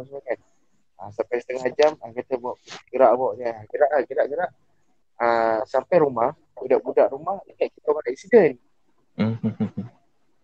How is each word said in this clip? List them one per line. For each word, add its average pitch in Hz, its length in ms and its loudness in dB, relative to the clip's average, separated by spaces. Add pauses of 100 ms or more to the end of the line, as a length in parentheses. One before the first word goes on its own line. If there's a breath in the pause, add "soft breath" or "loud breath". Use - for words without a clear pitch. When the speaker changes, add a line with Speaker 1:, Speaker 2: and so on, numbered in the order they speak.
Speaker 1:
semua, 139 220 -16
kan? 117 120 -6 (600)
Ah, 98 140 -14
sampai 120 260 -4
setengah 127 320 -6
jam, 151 200 2 (100)
An 113 100 -16
kata, 123 240 -8
"Bawa, 120 160 -8 (380 loud breath)
gerak, 127 260 6
bawa 127 220 -2
dia. 113 320 -8
Gerak 139 240 2
lah, 135 100 2
gerak, 135 240 -2
gerak." 165 220 -6 (680)
Ah, 113 480 0
sampai 131 400 0
rumah, 127 320 0 (220)
budak-budak - 500 2
rumah 175 400 -8
ingat - 240 -6
kita - 160 -18
orang 151 240 0
accident. 156 420 4 (640)
Speaker 2:
Hmm, 110 240 0
hmm, 110 160 -4
hmm, 104 160 -4
hmm. 107 160 -12 (560)